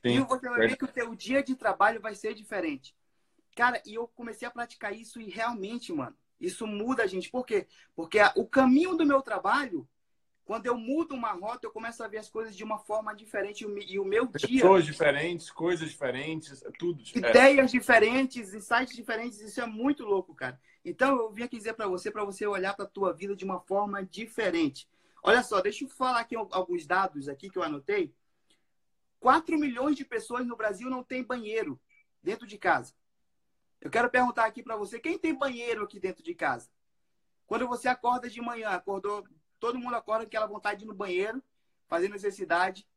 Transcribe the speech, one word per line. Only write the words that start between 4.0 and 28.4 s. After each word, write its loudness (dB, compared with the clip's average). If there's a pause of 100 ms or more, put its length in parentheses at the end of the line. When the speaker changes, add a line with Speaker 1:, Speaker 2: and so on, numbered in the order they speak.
Speaker 2:
comecei -12
a -8
praticar -10
isso -18
e -14
realmente, -6
mano, -6 (240)
isso -6
muda -2
a 2
gente. -6
Por -4
quê? -2 (300)
Porque 0
a, 8
o 0
caminho 6
do 2
meu 4
trabalho, -2 (560)
quando -6
eu 2
mudo -2
uma -4
rota, -6
eu -8
começo -10
a -8
ver -10
as -14
coisas -8
de -12
uma -6
forma -4
diferente. -8
E -10
o -6
me-, -8
e -2
o 0
meu 2
dia -4 (140)
Speaker 1:
Pessoas 8
diferentes, 0
coisas -2
diferentes, -6
é -12
tudo -4
diferente. 0
Speaker 2:
Ideias 10
diferentes, 4
insights -2
diferentes. -8
Isso -10
é -4
muito -2
louco, 0
cara. -8 (240)
Então, 2
eu -2
vim -10
aqui -8
dizer -8
pra -4
você, -4
pra -6
você -6
olhar -2
pra -8
tua -2
vida -6
de -12
uma -4
forma -2
diferente. -2 (360)
Olha 8
só, 0
deixa -2
eu -10
falar 0
aqui -6
al-, -6
alguns -2
dados 0
aqui -10
que -8
eu 0
anotei. -2 (1080)